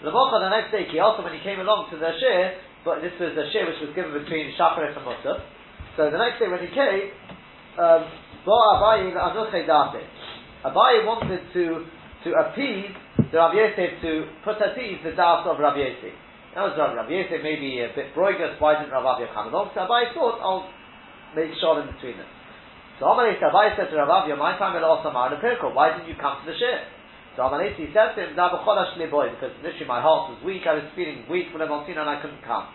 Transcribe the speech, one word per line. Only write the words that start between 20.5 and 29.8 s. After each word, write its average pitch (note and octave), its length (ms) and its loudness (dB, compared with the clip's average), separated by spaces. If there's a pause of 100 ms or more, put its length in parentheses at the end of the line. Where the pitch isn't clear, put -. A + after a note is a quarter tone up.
make D#3 280 -4
sure D#3 160 4
in C#3 160 -8
between B2 240 -12
them." - 80 -16 (720)
So C3+ 80 2
Amalei A3 320 4
Abaye F#3+ 400 4
said F#3 80 -2
to D#3 80 -6
Rav D3 140 2
Avia, E3 260 4
"My E3+ 220 0
time F#3+ 180 -2
will E3 80 -2
also D#3+ 280 2
Mara C3 280 -2
Pirko, A3+ 340 -2
why D3 220 4
didn't E3 160 -12
you - 80 -10
come C#3+ 240 -4
to D#3 80 -10
the - 80 -10
Shir?" A#3+ 240 -2 (520)
So B2+ 80 -4
Amalei D#3 320 2
said G#3 400 4
to G#3+ 60 -6
him, D#3 140 -8
"Da F3 180 4
B'chodash F#3 440 0
Liboy," C#3+ 360 0
because B2 280 -8
literally D3+ 240 -10